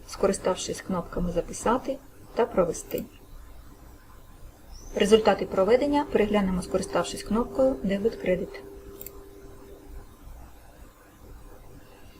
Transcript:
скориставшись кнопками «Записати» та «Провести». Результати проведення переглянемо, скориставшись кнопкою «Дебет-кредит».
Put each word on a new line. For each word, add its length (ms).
скориставшись 760
кнопками 500
«Записати» 640
та 100
«Провести». 580
Результати 500
проведення 640
переглянемо, 500
скориставшись 640
кнопкою 600
«Дебет-кредит». 800